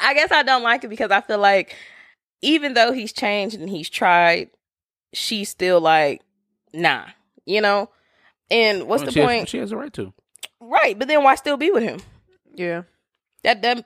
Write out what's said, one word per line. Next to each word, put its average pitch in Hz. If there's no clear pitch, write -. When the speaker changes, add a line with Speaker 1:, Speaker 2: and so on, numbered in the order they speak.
Speaker 1:
I 262
guess 302
I 311
don't 254
like 233
it 247
because 214
I 196
feel 214
like 196
even 294
though 233
he's 233
changed 208
and 170
he's 170
tried, 175
she's 202
still 185
like, 156
"Nah," 151
you 202
know? 202
And 214
what's 220
Speaker 2:
Well, 285
Speaker 1:
the 262
Speaker 2:
she 247
has, -
Speaker 1:
point? 196
Speaker 2:
she -
has 208
a 220
right 269
to. 95
Speaker 1:
Right, 240
but 254
then 294
why 269
still 294
be 294
with 233
him? 180
Speaker 3:
Yeah. 175
Speaker 1:
That, 220
that, 240